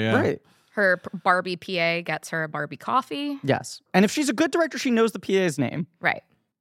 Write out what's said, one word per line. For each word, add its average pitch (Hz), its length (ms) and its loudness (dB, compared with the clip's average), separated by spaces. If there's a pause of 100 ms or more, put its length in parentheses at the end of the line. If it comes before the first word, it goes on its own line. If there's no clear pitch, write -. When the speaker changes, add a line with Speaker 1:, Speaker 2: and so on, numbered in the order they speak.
(120)
Speaker 1:
yeah. 226 80 4
Speaker 2:
right. - 220 0 (300)
Speaker 3:
Her 190 260 2
p-, - 260 -10
Barbie 180 340 2
P 185 220 -6
A 170 220 0
gets 156 280 -6
her 160 140 -2
a 156 60 -6
Barbie 151 280 -8
coffee. 285 680 -4
Speaker 2:
Yes. - 380 -2 (120)
And 185 120 6
if 202 60 2
she's 302 180 -2
a 285 40 2
good 311 180 2
director, 320 280 0
she 269 100 -2
knows 226 220 2
the 214 80 -8
P 190 180 0
A's 175 220 0
name. - 260 -2 (160)
Speaker 3:
Right. - 220 0 (380)